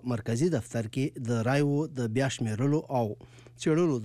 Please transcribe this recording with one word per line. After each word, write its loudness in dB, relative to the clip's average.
مرکزي 0
دفتر -4
کې 0
د 2
رایو 2
د -2
بیا 2
شمیرلو 0
او 2
څېړلو 2